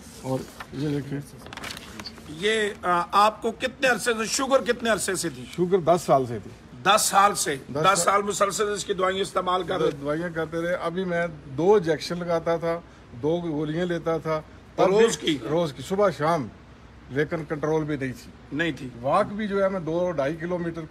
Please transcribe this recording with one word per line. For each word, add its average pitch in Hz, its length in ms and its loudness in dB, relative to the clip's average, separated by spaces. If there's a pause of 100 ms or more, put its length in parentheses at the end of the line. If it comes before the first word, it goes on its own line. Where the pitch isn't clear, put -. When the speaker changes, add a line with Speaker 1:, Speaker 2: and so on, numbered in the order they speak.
(220)
Speaker 1:
اور 131 180 -2 (340)
یہ 143 160 -4
دیکھیں۔ 143 300 -4 (1080)
Speaker 2:
یہ، 208 400 0 (140)
آ، 175 180 2 (100)
آپ 214 300 4
کو 226 100 -2
کتنے 262 360 -2
عرصے 240 260 2
سے، 220 120 -2
شوگر 247 480 2
کتنے 233 160 -2
عرصے 196 260 0
سے 165 140 -4
تھی؟ 127 160 -12 (100)
Speaker 1:
شوگر 180 220 2
دس 170 280 4
سال 135 200 4
سے 117 180 -6
تھی۔ - 80 -14 (320)
Speaker 2:
دس 208 180 6
سال 196 340 4
سے؟ 147 200 -2
Speaker 1:
دس 131 180 -10
Speaker 2:
دس 147 100 0
Speaker 1:
سال۔ 190 120 6
Speaker 2:
سال 196 260 4
مسلسل 202 520 0
اس 196 120 -6
کی 202 80 -4
دوائیں 185 280 0
استعمال 180 420 0
کر 180 180 -2
رہے 151 80 4
تھے؟ 143 120 -6
Speaker 1:
دوائیاں 156 340 -2
کرتے 160 260 -4
رہے۔ 170 120 -2
ابھی 170 300 -4
میں 175 240 0 (180)
دو 151 280 2
injection 170 460 2
لگاتا 170 380 0
تھا، 165 220 -2 (420)
دو 165 220 0
گولیاں 156 420 -2
لیتا 165 320 -2
تھا۔ 156 240 -2 (340)
تب 180 120 6
بھی 196 120 6
Speaker 2:
روز 226 180 6
کی؟ 156 200 0 (120)
Speaker 1:
روز 160 240 2
کی، 131 160 -12
صبح 196 280 4
شام، 151 300 0 (640)
لیکن 147 360 -2
control 156 380 0
بھی 147 120 -2
نہیں 131 180 -4 (100)
تھی۔ - 80 -18 (200)
Speaker 2:
نہیں 160 200 -2
تھی۔ 131 180 -8 (120)
Speaker 1:
واک 160 240 4
بھی 202 220 -6
جو 196 160 0
ہے 190 60 4
میں 190 100 -2
دو 170 320 -2
ڈھائی 147 240 0
کلومیٹر 165 560 -4